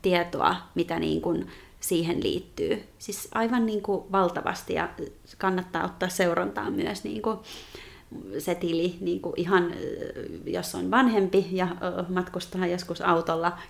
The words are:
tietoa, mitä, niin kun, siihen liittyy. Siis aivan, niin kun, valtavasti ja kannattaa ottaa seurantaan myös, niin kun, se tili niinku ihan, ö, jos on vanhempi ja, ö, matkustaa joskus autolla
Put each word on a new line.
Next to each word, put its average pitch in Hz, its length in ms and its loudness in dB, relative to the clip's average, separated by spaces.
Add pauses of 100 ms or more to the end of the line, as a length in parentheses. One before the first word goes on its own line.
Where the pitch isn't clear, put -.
tietoa, 175 540 4 (200)
mitä, 170 240 0
niin 160 220 0
kun, 175 240 0 (340)
siihen 165 440 0
liittyy. 90 600 -2 (160)
Siis - 340 -10
aivan, 226 320 2
niin 214 160 0
kun, 190 300 -2
valtavasti 175 640 2
ja 160 160 0 (480)
kannattaa 180 480 0
ottaa 185 240 -4
seurantaan 185 640 0
myös, 196 300 -2
niin 214 180 -6
kun, 220 180 0 (1000)
se 175 160 0
tili 170 460 0
niinku 180 360 -2
ihan, 175 340 4
ö, - 580 -6 (160)
jos 180 300 -4
on 180 160 -2
vanhempi 196 600 4
ja, 185 160 0 (320)
ö, 180 40 -4 (100)
matkustaa 180 540 -2
joskus 175 340 -2
autolla 170 560 2 (120)